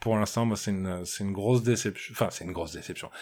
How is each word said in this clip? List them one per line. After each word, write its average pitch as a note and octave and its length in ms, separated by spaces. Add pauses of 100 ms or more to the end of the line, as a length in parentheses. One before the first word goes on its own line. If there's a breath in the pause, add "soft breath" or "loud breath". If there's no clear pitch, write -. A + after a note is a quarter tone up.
pour A2+ 160
l'instant, A2 300
moi, G#2+ 100
c'est - 140
une, F#2 340
c'est - 200
une G2 80
grosse A2 300
déception. A#2 500
Enfin, G#2+ 180
c'est - 140
une F2+ 80
grosse E2 200
déception. - 380 (120 loud breath)